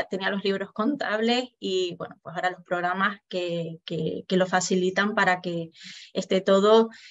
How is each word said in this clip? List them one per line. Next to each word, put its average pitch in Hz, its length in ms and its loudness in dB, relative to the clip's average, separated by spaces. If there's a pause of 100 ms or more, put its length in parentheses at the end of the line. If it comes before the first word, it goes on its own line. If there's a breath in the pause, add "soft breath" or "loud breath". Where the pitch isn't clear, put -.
tenía 190 200 -4
los 196 140 -4
libros 196 300 -4
contables 233 720 0 (140)
y, 185 360 -2
bueno, - 260 -12
pues - 140 -14
ahora 180 160 -2
los 180 120 -16
programas 185 560 -2 (100)
que, 170 560 -4
que, 175 420 -4
que 190 80 0
lo 185 100 4
facilitan 185 680 0
para 185 240 2
que 170 320 -6 (400 loud breath)
esté 190 300 -2
todo, 208 480 6 (220 loud breath)